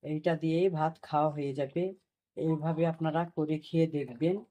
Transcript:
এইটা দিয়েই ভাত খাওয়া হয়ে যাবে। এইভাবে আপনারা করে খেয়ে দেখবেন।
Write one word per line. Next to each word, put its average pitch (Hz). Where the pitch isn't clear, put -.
এইটা 156
দিয়েই 165
ভাত 160
খাওয়া 151
হয়ে 143
যাবে। 143
এইভাবে 160
আপনারা 160
করে 156
খেয়ে 165
দেখবেন। 151